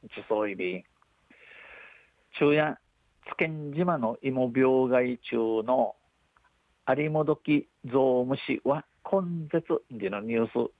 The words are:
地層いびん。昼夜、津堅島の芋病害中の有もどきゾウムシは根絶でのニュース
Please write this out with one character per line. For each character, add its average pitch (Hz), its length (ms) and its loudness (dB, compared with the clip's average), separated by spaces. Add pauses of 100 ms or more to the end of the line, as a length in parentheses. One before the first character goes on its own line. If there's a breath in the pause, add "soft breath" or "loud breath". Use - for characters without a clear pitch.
地 104 200 -16
層 107 180 0
い 101 80 -8
び 90 200 -6
ん。 90 80 -10 (1500 loud breath)
昼 147 240 2
夜、 151 240 0 (480)
津 - 80 -12
堅 151 400 -4
島 175 220 0
の 113 240 -2
芋 131 340 0
病 131 340 4
害 123 300 2 (100)
中 113 340 0
の 120 320 0 (920)
有 147 220 0
も 156 160 0
ど 151 100 2
き 147 320 0 (240)
ゾ 127 300 4
ウ 123 40 0
ム 131 120 -2
シ - 260 -4
は 143 220 -2 (180)
根 175 480 -2
絶 165 140 0 (260)
で 104 180 -6
の 101 120 -4
ニ 113 140 -4
ュ 113 100 2
ー - 20 -8
ス 120 320 -2